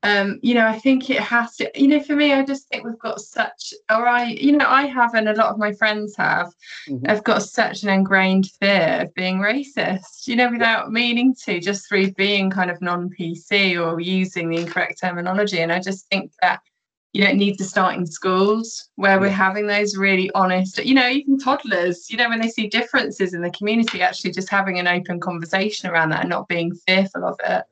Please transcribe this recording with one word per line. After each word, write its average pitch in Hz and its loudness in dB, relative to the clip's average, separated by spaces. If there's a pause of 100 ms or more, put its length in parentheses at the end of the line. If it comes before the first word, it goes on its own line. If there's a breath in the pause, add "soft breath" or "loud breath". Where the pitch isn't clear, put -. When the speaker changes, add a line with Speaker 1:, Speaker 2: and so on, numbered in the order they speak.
Speaker 1:
Um, 202 0
you 240 2
know, 233 4
I 220 0
think 262 2
it 262 0
has 233 -2
to, - -4
you 277 4
know, 294 6
for 294 -4
me, 294 4
I 269 2
just 269 -8
think - -8
we've 233 -10
got - -8
such, - -8 (160)
or 226 2
I, 240 4
you 285 4
know, 285 4
I 262 4
have, 247 2
and 214 2
a 214 2
lot 220 2
of 202 -6
my 208 0
friends 214 -2
have, 170 0 (360 loud breath)
Speaker 2:
Mm-hmm. 131 -6
Speaker 1:
have 208 2
got 202 2
such - -4
an 202 -4
ingrained 190 2 (100)
fear 190 2
of - -6
being 185 -2
racist, 202 -4
you 226 -2
know, 247 4
Speaker 2:
Yep. 240 0
Speaker 1:
without 226 0
meaning 240 2 (120)
to, 175 -2
just 185 -4
through 196 2
being 196 0
kind 185 -2
of 175 -8
non-P 175 -6
C 190 0
or 170 -2
using 180 -2
the 165 -2
incorrect 170 -6
terminology. 185 -2
And 165 0
I 180 0
just 190 -8
think 190 -4 (100)
that 180 2 (540)
you 196 2
don't 196 4
need 202 2
to 190 -6
start 185 0
in 180 -4
schools 202 -2
where 196 4
we're 190 2
Speaker 2:
Yeah. 196 0 (140)
Speaker 1:
having 208 -2
those 202 0
really 190 2
honest, 190 0
you 254 2
know, 254 6
even 277 0
toddlers, 180 -2
you 220 -6
know, 233 2
when 226 -2
they 226 0
see 214 -4
differences 220 -2
in 170 -6
the 175 -4
community, 214 0
actually 180 -2
just 190 -6
having 190 0
an 175 -2
open 180 -2
conversation 180 -4
around 165 2
that - -2
and 175 -4
not 170 -4
being 170 -2 (120)
fearful 190 0
of 180 -4 (100)
it. - -2